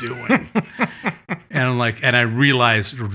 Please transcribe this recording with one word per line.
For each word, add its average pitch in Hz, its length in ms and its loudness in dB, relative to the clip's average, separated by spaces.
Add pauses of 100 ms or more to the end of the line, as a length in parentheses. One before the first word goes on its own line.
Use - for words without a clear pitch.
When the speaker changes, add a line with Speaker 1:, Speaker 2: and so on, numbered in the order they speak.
Speaker 1:
doing?" 123 520 -2
Speaker 2:
<laughs> 214 60 0 (960)
Speaker 1:
And 139 100 0
I'm 127 140 0
like, 117 240 0
and 127 140 2
I 120 60 4
realized 120 760 2 (180)